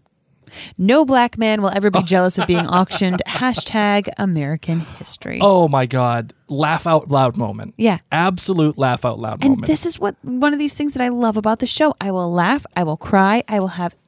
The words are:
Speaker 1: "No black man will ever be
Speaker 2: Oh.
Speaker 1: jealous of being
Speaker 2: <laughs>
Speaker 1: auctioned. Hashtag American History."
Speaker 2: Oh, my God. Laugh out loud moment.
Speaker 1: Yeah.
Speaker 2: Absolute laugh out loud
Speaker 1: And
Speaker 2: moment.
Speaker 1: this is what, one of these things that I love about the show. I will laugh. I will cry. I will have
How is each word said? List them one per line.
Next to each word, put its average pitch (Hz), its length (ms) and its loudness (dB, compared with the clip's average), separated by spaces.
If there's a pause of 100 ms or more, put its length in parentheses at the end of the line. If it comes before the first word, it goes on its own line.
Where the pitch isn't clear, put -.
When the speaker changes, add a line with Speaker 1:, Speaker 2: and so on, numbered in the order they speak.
(800)
Speaker 1:
"No 247 260 4
black 254 320 2
man 214 240 0
will 196 140 0
ever 196 160 2
be 190 80 2
Speaker 2:
Oh. 196 40 2
Speaker 1:
jealous 185 360 2
of - 80 -2
being 170 220 0
Speaker 2:
<laughs> 180 100 2
Speaker 1:
auctioned. 185 480 0
Hashtag 208 880 -2
American 165 640 -2
History." - 640 -10
Speaker 2:
Oh, 185 260 6
my 135 180 2
God. 120 460 -2 (160)
Laugh 151 380 -2
out 160 240 2
loud 131 260 2
moment. 107 400 -6
Speaker 1:
Yeah. 214 220 2 (120)
Speaker 2:
Absolute 170 680 0
laugh 127 260 0
out 113 140 -4
loud 110 240 -8
Speaker 1:
And 277 80 2
Speaker 2:
moment. 247 160 -2
Speaker 1:
this 311 180 0
is 339 160 -4
what, - 220 -4
one 254 320 -2
of 285 40 -2
these 294 160 -2
things 294 200 -4
that 262 100 -4
I 247 40 0
love 240 280 0
about 220 220 0
the 254 80 -4
show. 302 340 0
I 196 100 -4
will 175 220 -2
laugh. 180 320 0 (100)
I 175 100 -2
will 156 120 -2
cry. 202 520 2
I 208 120 0
will 190 160 -2
have 175 180 -4 (140)